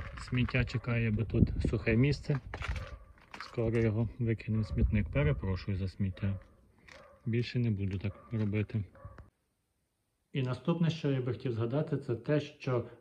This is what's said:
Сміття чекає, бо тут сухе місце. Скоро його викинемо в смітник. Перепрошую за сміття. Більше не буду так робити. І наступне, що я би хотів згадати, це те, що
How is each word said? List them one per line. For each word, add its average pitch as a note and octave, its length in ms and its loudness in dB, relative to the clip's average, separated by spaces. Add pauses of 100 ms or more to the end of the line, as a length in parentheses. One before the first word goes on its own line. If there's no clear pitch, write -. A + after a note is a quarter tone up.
(200)
Сміття B2 460 2
чекає, A#2 460 0
бо G#2+ 120 2
тут - 280 4 (180)
сухе A2+ 260 2
місце. C#3 440 2 (1000)
Скоро A2+ 400 0
його A2+ 300 2 (100)
викинемо A2+ 440 0
в - 40 -4
смітник. - 420 2
Перепрошую G#2 680 0
за F#2+ 100 -2
сміття. G2 520 -2 (840)
Більше A#2 340 0
не A#2 120 2
буду G2 280 -2
так G2+ 140 -4 (180)
робити. G#2+ 520 -2 (1500)
І C#3 100 0
наступне, E3 460 0
що C#3+ 220 0
я C3 100 2
би B2+ 120 -2
хотів - 180 -4
згадати, A#2+ 460 0
це A#2+ 180 -4
те, D3 240 0
що B2 460 -2 (160)